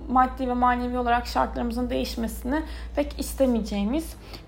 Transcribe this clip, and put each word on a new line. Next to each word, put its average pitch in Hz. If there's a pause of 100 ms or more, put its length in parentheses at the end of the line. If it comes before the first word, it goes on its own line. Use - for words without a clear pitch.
maddi 254
ve 247
manevi 247
olarak 240
şartlarımızın 247
değişmesini 254 (340)
pek 294
istemeyeceğimiz 240 (320)